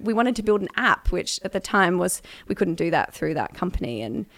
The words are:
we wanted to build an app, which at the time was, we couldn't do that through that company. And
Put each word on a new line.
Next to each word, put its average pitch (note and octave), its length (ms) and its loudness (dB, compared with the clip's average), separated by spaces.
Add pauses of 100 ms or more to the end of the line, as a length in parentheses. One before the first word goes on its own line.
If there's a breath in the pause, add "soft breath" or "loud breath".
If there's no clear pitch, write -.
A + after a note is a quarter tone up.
we A3 80 0
wanted A#3 240 2
to G#3+ 80 -6
build G#3 180 4
an F#3 140 -4
app, - 380 2
which - 320 -4
at F#3+ 80 -8
the F#3+ 80 -2
time F#3 360 2
was, F3+ 240 0 (280 loud breath)
we G3+ 60 0
couldn't E3+ 200 0
do E3+ 160 0
that - 220 0
through D#3 220 -4
that B2+ 180 -4
company. B2+ 480 -4
And A2+ 240 -6 (120)